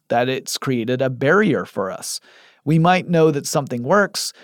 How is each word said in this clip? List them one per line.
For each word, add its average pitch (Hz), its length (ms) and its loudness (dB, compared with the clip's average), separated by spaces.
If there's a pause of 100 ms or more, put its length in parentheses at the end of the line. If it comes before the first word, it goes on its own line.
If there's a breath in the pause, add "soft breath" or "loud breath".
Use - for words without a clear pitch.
that 123 200 2
it's - 300 -6
created 127 440 -2
a 131 80 0
barrier 139 540 2
for 95 260 -6
us. - 300 -10 (460 soft breath)
We 160 120 4
might 175 300 4
know 160 220 4
that 139 160 -4
something 131 360 -4
works, 185 500 0 (120)